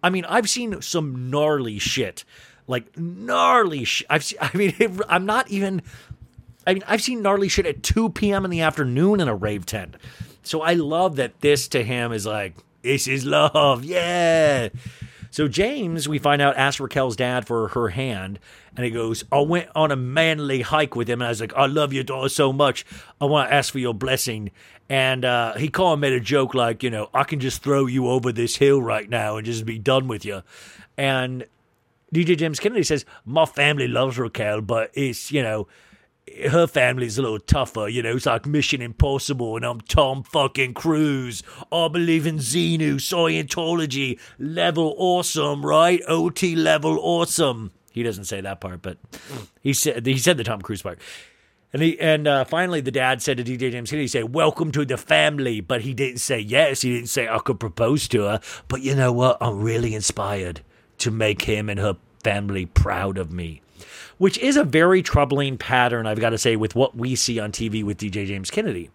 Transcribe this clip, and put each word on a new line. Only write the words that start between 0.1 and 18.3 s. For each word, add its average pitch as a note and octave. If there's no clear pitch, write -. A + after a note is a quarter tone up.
mean, F#3
I've G#3
seen A#3
some B2+
gnarly C#3+
shit, -
like, -
gnarly G#3
sh-, -
I've D3
se-, -
<laughs> -
I C#3+
mean, F#3+
it, A3
I'm F3+
not G#3+
even, G3
I F#3
mean, F#3+
I've G#3
seen A#3+
gnarly G3
shit F#3
at D3
two A3+
P G3+
M G3
in F#3
the E3+
afternoon D#3
in D3
a A2
rave G2+
tent. F#2
So D#3+
I E3
love E3
that B2
this C#3+
to B2
him A#2+
is G#2+
like, G#2
"This C3+
is C3
love. C#3+
Yeah." E3
So D3+
James, E3+
we D3+
find C#3+
out, C#3
asked C#3
Raquel's C3
dad B2
for A2+
her A#2
hand, G2